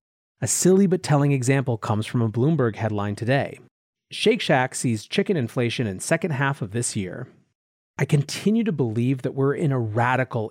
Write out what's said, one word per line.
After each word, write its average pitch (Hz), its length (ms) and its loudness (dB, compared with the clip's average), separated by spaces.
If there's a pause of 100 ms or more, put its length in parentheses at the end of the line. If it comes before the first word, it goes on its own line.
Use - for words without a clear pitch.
(400)
A 120 60 -2
silly 190 400 4
but 175 160 0
telling 143 300 2
example 131 440 0
comes 107 300 -2
from 123 160 0
a 113 60 2
Bloomberg 120 480 2
headline 104 400 -4
today. 120 420 -2 (520)
Shake 220 300 2
Shack 131 340 2
sees 113 320 -2
chicken 202 300 0
inflation 120 500 -2
in 95 120 -4
second 165 340 -2
half 139 300 -2
of 101 80 -6
this 117 240 -4
year. 92 320 -6 (720)
I 139 60 0
continue 196 600 0
to 214 80 0
believe 127 500 -2
that 143 120 -4
we're 135 200 0
in 143 180 0
a 131 60 0
radical 120 720 0